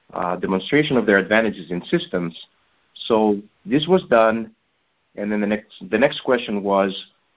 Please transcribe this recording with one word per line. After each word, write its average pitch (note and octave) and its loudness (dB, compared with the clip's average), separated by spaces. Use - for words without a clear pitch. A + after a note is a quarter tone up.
uh, F2+ -4
demonstration B2 0
of G#2+ 0
their G2+ 6
advantages G2+ 0
in F2 -6
systems, F2+ -4
so G#2+ 0
this C#3 0
was F#3 2
done, A2+ 4
and G#2 -6
then G#2 0
the G2+ 0
next, G#2 -6
the A2 0
next C#3+ 0
question A#2 -2
was, G2 2